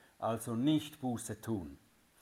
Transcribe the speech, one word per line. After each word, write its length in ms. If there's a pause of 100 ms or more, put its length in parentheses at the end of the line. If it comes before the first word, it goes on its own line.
(180)
also 360
nicht 460
Buße 400
tun. 380 (440)